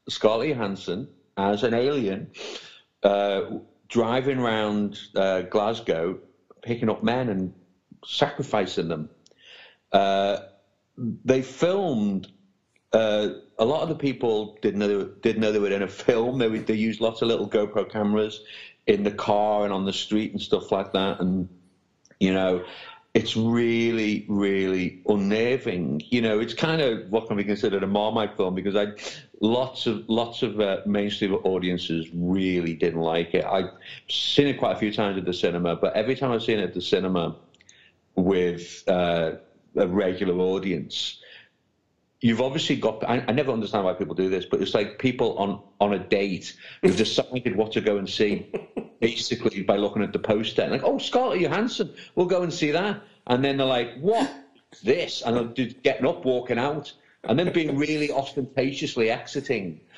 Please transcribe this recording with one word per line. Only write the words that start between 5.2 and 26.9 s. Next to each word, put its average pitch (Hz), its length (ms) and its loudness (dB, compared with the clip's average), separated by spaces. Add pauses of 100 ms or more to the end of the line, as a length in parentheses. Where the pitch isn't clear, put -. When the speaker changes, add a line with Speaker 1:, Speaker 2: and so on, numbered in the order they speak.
Speaker 1:
Glasgow, 95 800 -2 (420)
picking 117 280 -2
up - 140 -2
men 120 260 0
and 92 240 -4 (520)
sacrificing - 840 -2
them. 78 220 -6 (840)
Uh, 98 460 2 (880)
they 131 160 4
filmed, 131 880 0 (640)
uh, 107 360 4 (300)
a 110 60 4
lot 151 180 2
of 170 60 -2
the 156 60 -2
people 113 680 0
didn't 101 180 2
know, 101 260 2
didn't 110 360 0
know 107 100 4
they 104 80 2
were 101 120 2
in 98 120 0
a 92 40 -2
film. 123 520 0
They, 117 80 4 (120)
they 110 160 0
used 110 260 0
lots 113 200 2
of 117 60 2
little 104 220 2
GoPro 104 400 2
cameras 107 520 0 (460)
in 101 160 4
the 104 80 2
car 104 540 2
and 101 80 0
on 95 120 0
the 95 80 -2
street - 380 -2
and 101 100 -6
stuff - 300 0
like 98 220 0
that. 95 260 0
And, 92 300 0 (720)
you 95 140 4
know, 92 300 2 (500)
it's 110 220 0
really, 117 920 2
really 95 800 0
unnerving. 101 1000 0
You - 120 2
know, 110 180 2
it's 117 140 -4
kind 160 280 0
of 107 300 0